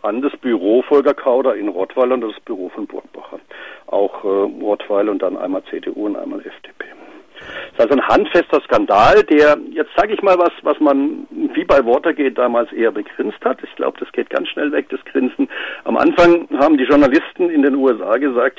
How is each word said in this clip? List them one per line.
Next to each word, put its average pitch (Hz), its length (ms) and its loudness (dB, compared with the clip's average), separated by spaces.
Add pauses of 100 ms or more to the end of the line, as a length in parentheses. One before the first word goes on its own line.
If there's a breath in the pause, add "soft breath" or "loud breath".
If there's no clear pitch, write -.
an 110 200 -4
das 139 160 -4
Büro 113 440 0
Volker 139 320 2
Kauder 127 400 0
in 104 140 -6
Rottweil 101 440 -2
und 127 100 -2
das 107 220 -10
Büro 92 260 -8
von 107 160 -12
Burgbacher. - 520 -16 (480 loud breath)
Auch, - 380 -4
äh, 104 40 -4
Rottweil 101 800 -2
und 98 140 -4
dann 92 140 -4
einmal 92 340 -6
C 87 100 -10
D - 100 -10
U 104 160 -8
und 104 100 -6
einmal - 240 -10
F - 120 -18 (140)
D - 120 -20
P. - 80 -14 (920 loud breath)
Das 117 100 2
ist 135 60 0
also 135 100 2
ein - 60 -4
handfester 156 540 2
Skandal, 113 600 4
der 147 340 4 (140)
jetzt, 156 260 -6
sag 208 140 2
ich 202 120 -4
mal, 190 160 4
was, 170 120 2 (120)
was 151 180 -2
man 143 500 0
wie 151 340 -4
bei 139 220 4
Watergate 139 480 0
damals 120 380 -2
eher 113 180 0
begrinst 104 540 -8
hat. 254 180 -4
Ich - 140 -14
glaub, - 220 -4
das - 120 -10
geht - 180 -6
ganz - 200 -4
schnell 147 240 -4
weg, 147 160 -4
das 131 160 -8
Grinsen. 131 440 -4 (360 loud breath)
Am 113 120 -4
Anfang 170 520 4 (100)
haben 147 180 4
die 131 80 2
Journalisten 147 640 4
in 156 140 2
den 139 140 2
U 135 120 2
S 113 120 2
A 101 160 0
gesagt, 127 420 0